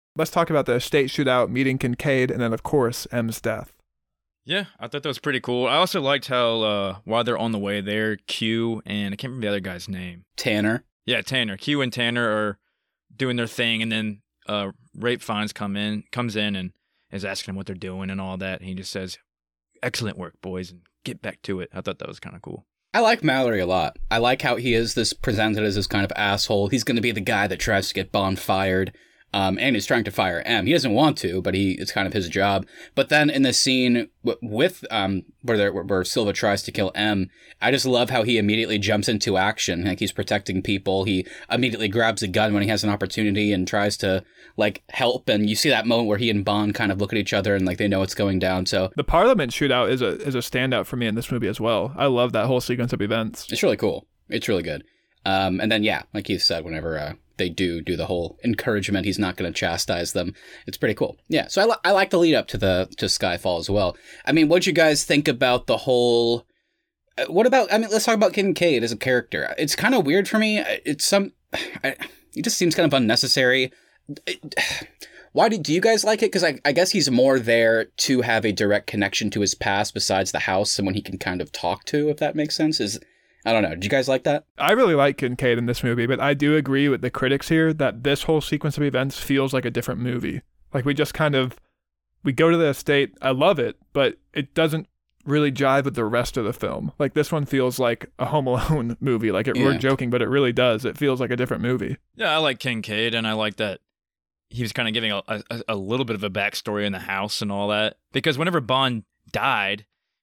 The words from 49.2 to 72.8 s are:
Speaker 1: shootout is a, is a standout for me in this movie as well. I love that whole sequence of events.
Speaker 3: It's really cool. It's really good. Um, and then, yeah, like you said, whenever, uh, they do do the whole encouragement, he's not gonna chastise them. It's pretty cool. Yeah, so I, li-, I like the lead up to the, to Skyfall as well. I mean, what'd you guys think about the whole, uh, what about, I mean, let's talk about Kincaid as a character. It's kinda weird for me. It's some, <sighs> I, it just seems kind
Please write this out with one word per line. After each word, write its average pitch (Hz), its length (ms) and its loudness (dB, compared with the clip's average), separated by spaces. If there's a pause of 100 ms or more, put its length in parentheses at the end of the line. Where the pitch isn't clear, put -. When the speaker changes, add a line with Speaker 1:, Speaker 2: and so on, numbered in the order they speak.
Speaker 1:
shootout 123 400 2
is 131 120 0
a, 110 60 2 (200)
is 131 60 -2
a 123 60 -2
standout 123 440 -2
for - 120 -8
me 120 100 -2
in 107 80 -2
this 117 180 -4
movie 113 160 -2
as 107 100 -4
well. 113 380 0
I - 80 0
love 123 300 2
that 110 140 2
whole 127 120 2
sequence 123 320 -2
of 95 80 -2
events. 110 500 -4
Speaker 3:
It's - 120 -4
really 127 160 2
cool. - 280 -2 (220)
It's - 180 -4
really 92 160 0
good. 76 220 -8 (400)
Um, 95 340 2
and 107 140 0
then, 107 120 2
yeah, 95 180 0 (100)
like 104 160 -6
you 95 100 0
said, 80 280 -2
whenever, 80 320 -6
uh, 76 160 -8 (240)
they 95 100 0
do 85 320 -2
do 85 160 -4
the 80 100 -4
whole 87 380 -4
encouragement, 101 600 0
he's 98 120 -2
not 92 180 -2
gonna 87 160 -4
chastise 85 600 -2
them. 92 220 -2 (320)
It's 101 100 -10
pretty 107 180 0
cool. - 220 -4 (120)
Yeah, 151 200 0
so 190 140 0
I, - 20 4
li-, 226 180 4
I 180 100 4
like 196 180 4
the 185 80 4
lead 165 160 6
up 107 140 2
to 101 100 -6
the, 92 300 2 (100)
to 107 80 -2
Skyfall 87 520 0
as 82 120 -6
well. 98 260 2 (300)
I 135 60 0
mean, 156 160 6
what'd 180 180 4
you 185 60 2
guys 151 320 4
think 147 240 2
about 123 380 2
the 113 120 2
whole, 120 680 2 (720)
uh, 147 120 -2
what 208 180 4
about, 240 260 4
I 214 60 4
mean, 226 120 0
let's 214 140 2
talk 233 120 2
about 202 180 4
Kincaid 175 500 2
as 117 80 0
a 107 60 -6
character. 120 600 0
It's 156 160 0
kinda 240 240 2
weird 180 300 2
for 220 100 0
me. 214 200 2 (260)
It's - 220 -2
some, 196 260 2 (100)
<sighs> - 100 -20 (300)
I, 135 140 -2 (400)
it - 80 -4
just - 140 -2
seems 170 160 2
kind 165 120 4